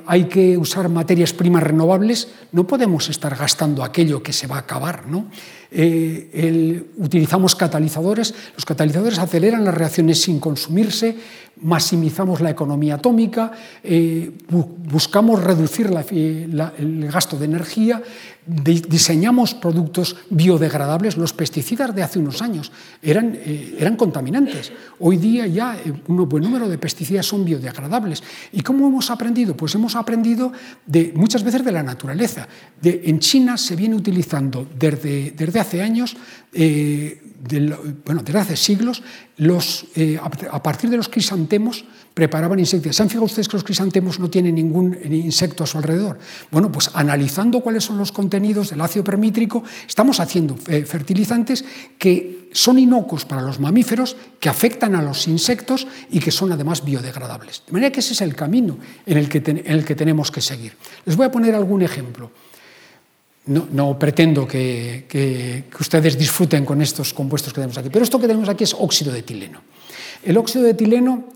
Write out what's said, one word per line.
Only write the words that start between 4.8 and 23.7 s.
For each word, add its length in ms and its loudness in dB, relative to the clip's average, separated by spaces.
¿no? 220 -4
Eh, 600 0
el, 540 0
utilizamos 560 2
catalizadores. 800 0
Los 100 -10
catalizadores 540 0
aceleran 460 2
las 100 2
reacciones 480 2
sin 160 0
consumirse, 800 0
maximizamos 800 0
la 100 0
economía 460 -2
atómica, 560 2
eh, 480 2
bu-, 260 0
buscamos 520 4
reducir 480 2
la, 200 -2
eh, 400 -2
la, 260 -4
el 340 -4
gasto 280 -2
de 80 -2
energía, 560 0
di-, 420 2
diseñamos 680 4
productos 640 -2
biodegradables. 880 2
Los 160 -2
pesticidas 640 -4
de 80 -2
hace 160 -2
unos 240 -2
años 300 -6
eran, 320 2
eh, 460 -8